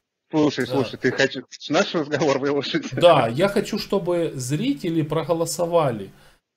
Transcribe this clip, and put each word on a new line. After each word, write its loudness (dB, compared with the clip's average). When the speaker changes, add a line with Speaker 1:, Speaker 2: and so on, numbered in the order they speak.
Speaker 1:
Слушай, 2
Speaker 2:
Да. -6
Speaker 1:
слушай, -2
ты 2
хочешь 0
наш 0
разговор 0
выложить? -2
Speaker 2:
Да, 6
я 0
хочу, -2
чтобы -2
зрители -2
проголосовали, 0